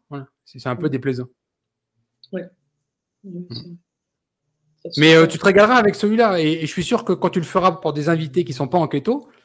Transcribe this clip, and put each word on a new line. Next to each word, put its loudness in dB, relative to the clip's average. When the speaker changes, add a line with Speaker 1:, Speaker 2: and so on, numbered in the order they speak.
Speaker 1:
Voilà. -14
C'est, -20
c'est -8
un -4
peu -4
Speaker 2:
Mm. -6
Speaker 1:
déplaisant. -4
Speaker 2:
Oui. -8
Oui, -18
Speaker 1:
Mm. -12
Speaker 2:
c'est, -14
c'est -4
Speaker 1:
Mais, 8
euh, 8
Speaker 2:
super. 6
Speaker 1:
tu -8
te 0
régaleras 6
avec 2
celui-là 0
et, 0
et -4
je -6
suis -6
sûr -2
que 0
quand -2
tu -2
le -2
feras 2
pour -4
des -2
invités 0
qui -10
sont -4
pas 0
en 2
keto, -4